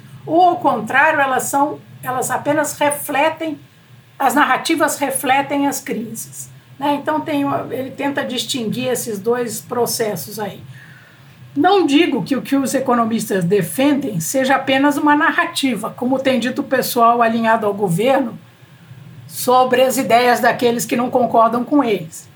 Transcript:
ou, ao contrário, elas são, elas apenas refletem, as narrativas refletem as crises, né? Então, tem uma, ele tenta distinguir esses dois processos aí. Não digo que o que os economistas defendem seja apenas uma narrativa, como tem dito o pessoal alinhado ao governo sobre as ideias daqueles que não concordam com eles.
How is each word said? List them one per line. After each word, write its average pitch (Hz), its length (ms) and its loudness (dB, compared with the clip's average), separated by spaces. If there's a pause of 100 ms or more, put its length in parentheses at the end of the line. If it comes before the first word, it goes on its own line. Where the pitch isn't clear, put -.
(240)
ou, 330 180 2
ao 349 140 4
contrário, 269 640 2
elas 262 240 0
são, 285 340 0 (240)
elas 254 280 -4
apenas 294 480 -2
refletem, 294 800 -2 (600)
as - 160 2
narrativas 294 640 2
refletem 277 680 0
as - 140 -4
crises, - 680 -10 (300)
né? 285 160 0
Então, 302 260 -2
tem 285 240 -2
uma, 269 260 -4
ele 262 200 -6
tenta 277 340 -4
distinguir 240 640 -4
esses 240 300 -4
dois 233 420 -2
processos 226 800 -4
aí. 208 220 -10 (960)
Não 349 320 4
digo 277 360 2
que 254 140 -2
o 208 60 -4
que - 140 -2
os 269 180 0
economistas 233 680 0
defendem 220 760 0
seja 262 360 0
apenas 277 400 2
uma 294 200 4
narrativa, 294 760 0
como 254 280 -2
tem 262 200 2
dito 247 220 -4
o - 40 -2
pessoal 240 580 2
alinhado 226 440 2
ao 202 80 0
governo 214 640 0 (880)
sobre 254 560 2
as 247 140 2
ideias 240 420 4
daqueles 233 460 2
que 262 120 -4
não 247 140 -2
concordam 233 540 2
com 285 180 2
eles. 190 540 -4